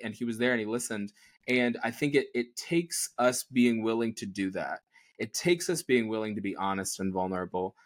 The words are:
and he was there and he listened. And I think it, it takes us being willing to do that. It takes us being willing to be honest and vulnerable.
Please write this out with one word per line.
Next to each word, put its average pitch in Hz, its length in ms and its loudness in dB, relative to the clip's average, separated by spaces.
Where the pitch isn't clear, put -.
and 110 100 -6
he 117 100 -8
was 117 140 -2
there 123 140 2
and 120 80 2
he 107 80 -4
listened. 110 460 -4
And 123 360 2
I 117 60 -2
think 143 240 0
it, 135 220 4
it 120 200 -2
takes - 640 -2
us 123 260 2
being 120 380 4
willing 113 340 0
to 104 120 -8
do 95 240 -2
that. 82 300 -6
It 110 140 -6
takes 175 360 0
us 170 140 -2
being 120 240 4
willing 110 280 -2
to 104 60 -4
be 101 140 -4
honest 95 440 -2
and 95 140 0
vulnerable. 92 640 -2